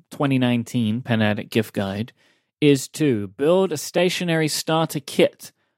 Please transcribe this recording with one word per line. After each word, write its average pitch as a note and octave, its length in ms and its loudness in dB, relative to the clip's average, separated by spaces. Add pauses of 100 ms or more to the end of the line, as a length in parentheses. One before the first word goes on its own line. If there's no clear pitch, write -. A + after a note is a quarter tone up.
(120)
twenty C#3 260 0
nineteen A#2+ 640 0
Pen A2 220 0
Addict G#2 260 -2
Gift A2+ 240 -2
Guide G2+ 400 -4 (480)
is C#3+ 280 4
to A#2 400 0
build F3+ 420 2
a D3+ 60 -6
stationery F3 680 0
starter D#3+ 520 -2
kit - 520 0 (260)